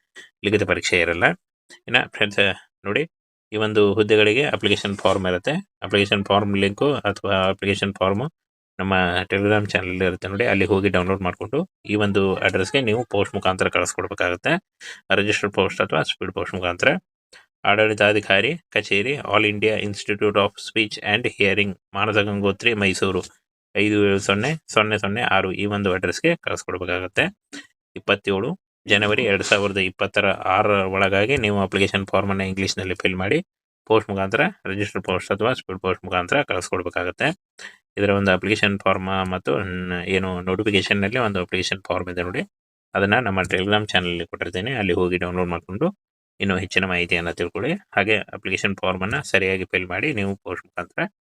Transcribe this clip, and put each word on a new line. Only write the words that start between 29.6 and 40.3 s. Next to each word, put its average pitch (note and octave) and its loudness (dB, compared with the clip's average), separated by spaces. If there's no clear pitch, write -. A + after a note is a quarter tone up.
ಇಪ್ಪತ್ತರ G2 0
ಆರರ G2 2
ಒಳಗಾಗಿ G2 2
ನೀವು G#2 0
ಅಪ್ಲಿಕೇಶನ್ G2 0
ಫಾರ್ಮನ್ನು G2 0
ಇಂಗ್ಲೀಷ್ನಲ್ಲಿ F#2+ -4
ಫಿಲ್ F#2+ -2
ಮಾಡಿ G2 0
ಪೋಸ್ಟ್ A2 2
ಮುಖಾಂತರ, G2 0
ರಿಜಿಸ್ಟರ್ಡ್ G2 -6
ಪೋಸ್ಟ್ F#2 -2
ಅಥವಾ A2 0
ಸ್ಪೀಡ್ F#2+ -8
ಪೋಸ್ಟ್ F#2 -4
ಮುಖಾಂತರ F#2 0
ಕಳಿಸ್ಕೊಡ್ಬೇಕಾಗತ್ತೆ. F2+ -4
ಇದರ G2+ 4
ಒಂದು G2 4
ಅಪ್ಲಿಕೇಶನ್ G2+ 0
ಫಾರ್ಮ್ F#2+ -2
ಮತ್ತು F#2 -4
ನ್-, F2+ -6
ಏನು F#2 -2